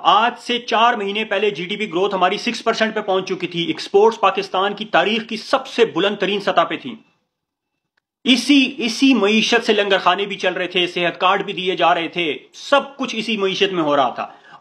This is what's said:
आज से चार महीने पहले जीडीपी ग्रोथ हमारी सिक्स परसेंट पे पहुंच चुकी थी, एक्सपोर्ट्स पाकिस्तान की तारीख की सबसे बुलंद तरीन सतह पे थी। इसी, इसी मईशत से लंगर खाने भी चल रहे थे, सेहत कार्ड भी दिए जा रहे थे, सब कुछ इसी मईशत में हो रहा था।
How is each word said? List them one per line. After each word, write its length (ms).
आज 320
से 220
चार 360
महीने 280
पहले 280
जीडीपी 360
ग्रोथ 260
हमारी 240
सिक्स 240
परसेंट 340
पे 60
पहुंच 220
चुकी 240
थी, 220
एक्सपोर्ट्स 520
पाकिस्तान 520
की 120
तारीख 400
की 120
सबसे 480
बुलंद 320
तरीन 220
सतह 240
पे 140
थी। 280
इसी, 380
इसी 500
मईशत 480
से 120
लंगर 240
खाने 280
भी 100
चल 180
रहे 140
थे, 200
सेहत 340
कार्ड 220
भी 100
दिए 220
जा 180
रहे 140
थे, 320
सब 420
कुछ 200
इसी 220
मईशत 360
में 100
हो 120
रहा 140
था। 260